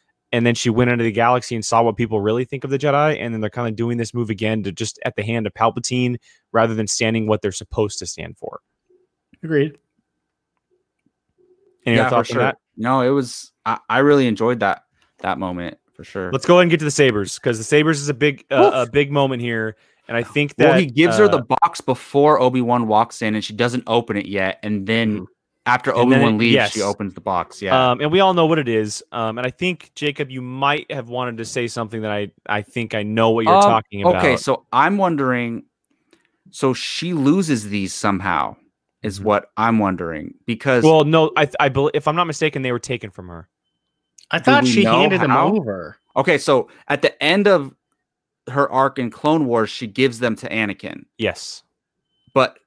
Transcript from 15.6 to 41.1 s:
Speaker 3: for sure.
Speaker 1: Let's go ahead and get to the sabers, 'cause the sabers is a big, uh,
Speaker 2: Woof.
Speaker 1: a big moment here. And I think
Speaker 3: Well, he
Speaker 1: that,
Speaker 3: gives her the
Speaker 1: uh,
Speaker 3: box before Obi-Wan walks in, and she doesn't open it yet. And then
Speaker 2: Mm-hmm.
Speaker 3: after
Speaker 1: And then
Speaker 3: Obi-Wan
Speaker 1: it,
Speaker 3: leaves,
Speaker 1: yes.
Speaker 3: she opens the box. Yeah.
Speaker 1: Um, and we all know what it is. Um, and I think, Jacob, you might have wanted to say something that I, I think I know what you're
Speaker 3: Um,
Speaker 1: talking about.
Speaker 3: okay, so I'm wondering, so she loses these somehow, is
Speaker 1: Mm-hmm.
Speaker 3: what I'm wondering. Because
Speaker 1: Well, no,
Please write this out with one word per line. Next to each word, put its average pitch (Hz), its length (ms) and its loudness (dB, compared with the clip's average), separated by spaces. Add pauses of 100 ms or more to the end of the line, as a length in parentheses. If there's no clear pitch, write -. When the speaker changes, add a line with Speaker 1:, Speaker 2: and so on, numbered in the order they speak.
Speaker 3:
for 82 100 -20
sure. 92 280 -8
Speaker 1:
Let's 131 140 -4
go 170 80 6
ahead 180 80 8
and 175 80 2
get 156 80 2
to 151 80 -6
the 147 40 0
sabers, 113 480 0
'cause 120 200 -4
the 113 60 -10
sabers 151 360 2
is 143 80 -6
a 143 60 -4
big, 139 360 -2
uh, 131 240 4
Speaker 2:
Woof. 127 140 -2
Speaker 1:
a - 20 -16
big 143 220 0
moment 135 300 0
here. 113 340 -4 (320)
And 117 80 -6
I 117 60 0
think 147 360 -4
Speaker 3:
Well, - 160 6
he 180 120 2
Speaker 1:
that, 120 80 -10
Speaker 3:
gives 156 240 4
her 208 100 6
the - 100 2
Speaker 1:
uh, - 220 -2
Speaker 3:
box - 200 -2
before 143 600 2
Obi-Wan 123 480 0
walks 107 340 0
in, 107 120 -2
and 104 100 -4
she - 80 -12
doesn't 120 340 -2
open 113 300 0
it 104 100 -6
yet. 95 360 -4
And 104 240 -4
then 113 280 0
Speaker 2:
Mm-hmm. 92 100 -8 (420)
Speaker 3:
after 123 300 0
Speaker 1:
And 120 140 4
then 131 100 6
Speaker 3:
Obi-Wan 123 140 4
Speaker 1:
it, 107 40 0
Speaker 3:
leaves, 117 160 4
Speaker 1:
yes. 117 180 2
Speaker 3:
she 107 100 -2
opens 101 320 -4
the - 60 -18
box. 90 420 -6
Yeah. 127 300 2
Speaker 1:
Um, 123 80 -4
and 151 100 -2
we 175 100 2
all 190 140 4
know 165 120 4
what 160 120 2
it 135 100 -2
is. 110 340 -2 (100)
Um, 113 260 -4
and 123 80 -4
I 127 40 -4
think, 180 440 -8
Jacob, 147 360 -6
you 131 120 -10
might 135 480 -4
have 127 180 -10
wanted 123 300 -6
to 113 60 -8
say 120 240 -4
something 113 340 -8
that 107 80 -4
I, 104 220 -4 (140)
I 107 160 -2
think 113 320 -8
I 107 100 -2
know 113 260 4
what 113 140 2
you're 165 100 6
Speaker 3:
Um, 196 80 8
Speaker 1:
talking 110 400 2
about. 180 140 4
Speaker 3:
okay, 147 200 2
so - 360 -4
I'm 160 260 2
wondering, 127 640 -2 (840)
so 131 240 0
she - 400 -6
loses 143 540 2
these 98 260 -4
somehow, 90 640 -2 (480)
is 101 160 -6
Speaker 1:
Mm-hmm. 101 40 -10
Speaker 3:
what 104 320 0
I'm 113 220 2
wondering. 87 560 -4 (120)
Because 120 380 0
Speaker 1:
Well, 156 200 6
no, 160 320 2